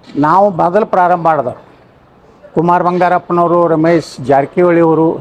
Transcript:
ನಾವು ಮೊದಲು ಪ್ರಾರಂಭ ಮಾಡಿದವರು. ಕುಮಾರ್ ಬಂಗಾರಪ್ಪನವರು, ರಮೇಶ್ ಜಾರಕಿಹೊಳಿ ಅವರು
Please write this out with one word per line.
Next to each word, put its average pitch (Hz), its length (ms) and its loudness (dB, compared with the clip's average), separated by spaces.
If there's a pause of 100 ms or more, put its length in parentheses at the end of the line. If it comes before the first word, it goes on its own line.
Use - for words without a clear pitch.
(280)
ನಾವು 185 200 2 (140)
ಮೊದಲು 180 240 0 (100)
ಪ್ರಾರಂಭ 175 340 0
ಮಾಡಿದವರು. 131 320 -4 (960)
ಕುಮಾರ್ 175 320 0
ಬಂಗಾರಪ್ಪನವರು, 175 720 0 (140)
ರಮೇಶ್ 160 380 0 (200)
ಜಾರಕಿಹೊಳಿ 170 560 0
ಅವರು 160 220 0 (120)